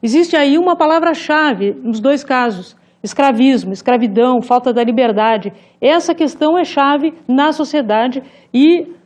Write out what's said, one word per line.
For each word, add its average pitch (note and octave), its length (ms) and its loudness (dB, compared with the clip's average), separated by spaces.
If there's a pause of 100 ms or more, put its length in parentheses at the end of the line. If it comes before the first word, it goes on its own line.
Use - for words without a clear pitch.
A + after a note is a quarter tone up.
Existe D#4+ 340 2
aí C#4+ 220 2
uma F4 180 2
palavra-chave D#4 1040 0
nos A3 180 -6
dois C#4 220 0
casos, A#3+ 540 -4 (260)
escravismo, A#3+ 720 2
escravidão, A#3+ 720 0
falta B3 280 0
da A#3+ 140 0
liberdade. A3 680 0 (280)
Essa E4 340 2
questão D#4+ 420 0
é F4+ 80 0
chave C#4+ 500 -2 (120)
na C#4 240 0
sociedade C4 720 -2 (300)
e D#4+ 400 2 (140)